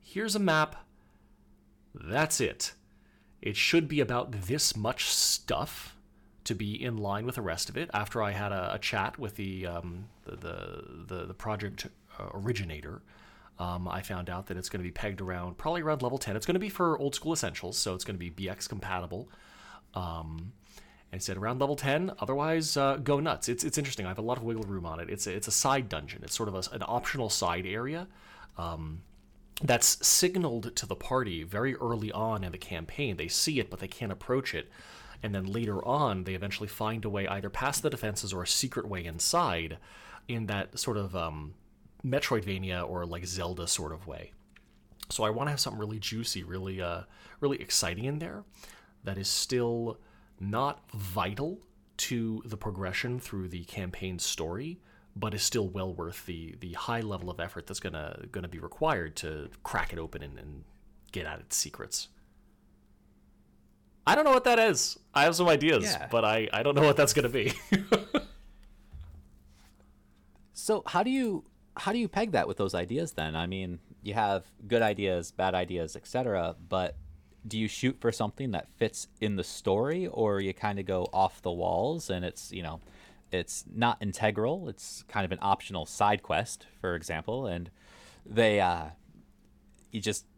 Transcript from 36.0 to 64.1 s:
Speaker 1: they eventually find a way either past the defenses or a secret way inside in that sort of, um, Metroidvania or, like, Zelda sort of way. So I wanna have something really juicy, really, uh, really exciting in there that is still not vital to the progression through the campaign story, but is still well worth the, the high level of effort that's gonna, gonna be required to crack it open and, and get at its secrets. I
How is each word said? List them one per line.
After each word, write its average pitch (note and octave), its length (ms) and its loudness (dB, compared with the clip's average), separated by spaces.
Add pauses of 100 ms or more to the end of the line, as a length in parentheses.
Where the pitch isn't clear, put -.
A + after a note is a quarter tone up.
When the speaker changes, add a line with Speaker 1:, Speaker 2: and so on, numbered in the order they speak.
Speaker 1:
they F#2 100 -4
eventually G2 340 -4
find A2 380 -2
a G#2 40 0
way G2 160 0
either G2 220 -2
past C3+ 340 -2
the D3+ 80 2
defenses G#2 420 -4
or F2+ 100 -4
a F2 40 -4
secret - 400 0
way F#2 180 -4
inside E2+ 760 0 (500)
in A2+ 180 -2
that G2 320 -2
sort G#2+ 200 0
of, F#2 180 -4
um, D#2 380 -4 (500)
Metroidvania F#2+ 840 0
or, F2 180 -4
like, E2+ 180 -6
Zelda F2 420 -4
sort D#2 260 -2
of D#2 140 -12
way. - 260 -12 (760)
So - 160 0
I G#2+ 60 4
wanna B2+ 200 0
have C#3+ 80 -2
something A2 220 0
really G#2+ 180 -4
juicy, G#2+ 460 -4
really, F#2 380 -4
uh, F2 220 -2 (360)
really C#3 220 2
exciting - 420 0
in C#3+ 140 -2
there F#3 260 -8 (600)
that G2 120 -2
is F#2+ 100 -4
still A#2 720 0 (420)
not A2+ 520 -2
vital G2+ 680 -2 (380)
to A2+ 480 -2
the A2 120 -6
progression G2+ 600 -4
through F#2+ 300 -6
the F2 160 -6
campaign F2+ 560 -6
story, A2 580 -4 (380)
but G#2 180 -2
is G2+ 80 -2
still G#2+ 260 2
well F#2 240 -4
worth F2 340 -8
the, E2 340 -8
the F2 140 -8
high A#2 260 -4
level G2 280 -6
of E2+ 120 -6
effort F2 260 -6
that's - 140 -8
gonna, D#2 500 -6
gonna F2 160 -6
be E2 140 -10
required F2 560 0
to D#2 340 -6 (140)
crack - 280 0
it F2 60 -4
open D#2+ 240 -8
and, C#2+ 160 -12
and C#2+ 240 -12 (480)
get E2+ 160 -6
at D#2 140 -8
its - 160 -6
secrets. - 500 -4 (2000)
I F3 80 8